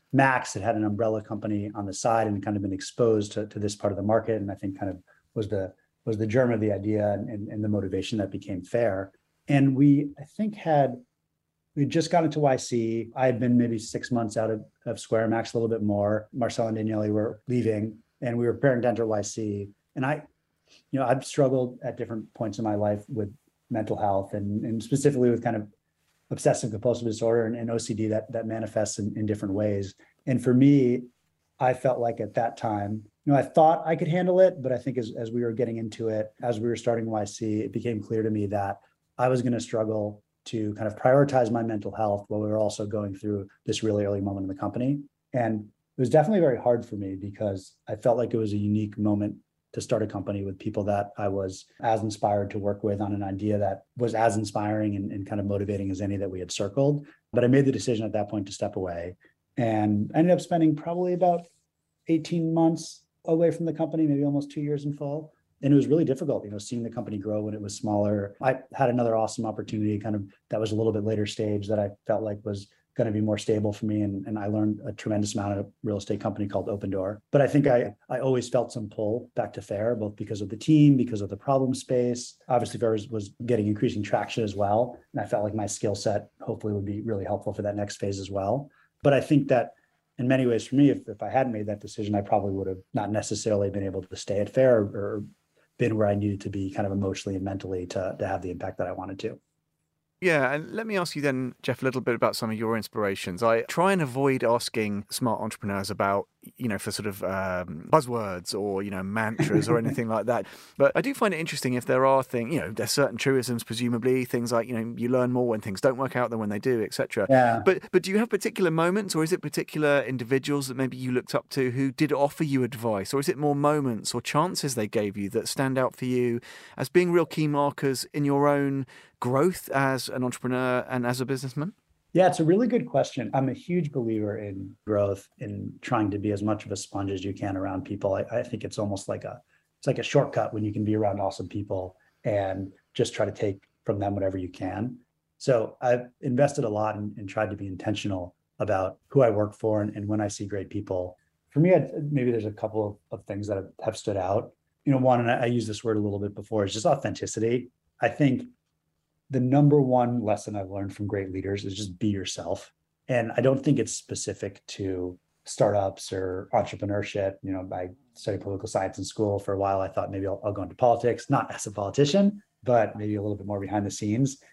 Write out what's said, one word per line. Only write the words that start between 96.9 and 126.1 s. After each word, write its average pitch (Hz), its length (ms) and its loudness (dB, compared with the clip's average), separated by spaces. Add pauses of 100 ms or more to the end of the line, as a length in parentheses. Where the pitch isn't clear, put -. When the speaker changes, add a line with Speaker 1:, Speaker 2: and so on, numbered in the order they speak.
Speaker 1:
emotionally 98 440 -2
and 95 80 -4
mentally 95 440 -6
to, 95 320 -4
to 101 80 -2
have 95 160 -4
the 90 80 -6
impact 90 260 -8
that 98 80 -2
I 90 60 -6
wanted 92 300 -10
to. - 180 -8 (800)
Speaker 2:
Yeah, 147 320 4
and 156 180 -6
let 226 160 -4
me 214 80 -2
ask 175 220 -2
you 147 40 -2
then, 131 320 0 (100)
Jeff, - 180 -4
a 131 40 -2
little 131 140 0
bit 117 160 0
about 110 220 2
some 113 120 -4
of 110 80 -4
your 113 200 0
inspirations. 98 640 -4
I 117 200 4
try 180 280 2
and 185 100 2
avoid 135 400 0
asking 110 680 0
smart 113 320 -2
entrepreneurs 98 500 -6
about, 98 380 0 (260)
you 123 140 -4
know, 101 80 -2
for 104 140 -6
sort 104 160 -6
of, 101 160 -8
um, 92 680 -4
buzzwords 110 640 0
or, 98 260 -2
you 101 60 -6
know, 95 140 -6
mantras 113 640 0
or 117 100 2
Speaker 1:
<laughs> 117 60 0
Speaker 2:
anything 113 240 -2
like 110 200 -2
that. 117 180 0 (320)
But 139 180 4
I 170 60 4
do 269 120 -4
find 220 200 0
it 160 80 -4
interesting 139 320 -2
if 123 120 -2
there 131 200 4
are 135 180 4
things, 120 300 -4
you 135 80 0
know, 87 100 -6
there's 110 220 -4
certain 120 240 2
truisms, 123 480 0
presumably, 120 580 0
things 120 300 -2
like, 113 160 2
you 120 100 -4
know, 113 160 -6
you 117 140 -2
learn 123 240 2
more 123 120 2
when 113 140 0
things 98 220 -6
don't 131 160 4
work 131 180 -4
out 123 140 2
than 117 100 -4
when 107 80 -2
they 104 120 -2
do, 120 220 2
et 98 120 -4
cetera. 104 360 -2
Speaker 1:
Yeah. 120 360 6
Speaker 2:
But, 185 160 4 (100)
but 185 100 4
do 185 80 -6
you 190 100 2
have 233 100 0
particular 196 420 0
moments 180 440 2
or 160 100 2
is 165 80 0
it 180 80 0
particular 147 640 2
individuals 131 640 0
that 123 80 -6
maybe 131 180 -2
you 127 160 -4
looked 123 240 0
up - 140 -2
to 127 220 0
who 135 200 0
did 147 220 2
offer 143 320 2
you 135 180 2
advice? 113 500 -2
Or 139 60 2
is 139 80 0
it 127 100 0
more 147 180 2
moments 143 600 0
or 120 60 -2
chances 147 540 -2
they 107 120 0
gave 104 300 -2
you 101 140 -4
that 110 180 -2
stand 131 280 0
out 131 200 0
for - 80 -8
you 123 340 0 (380)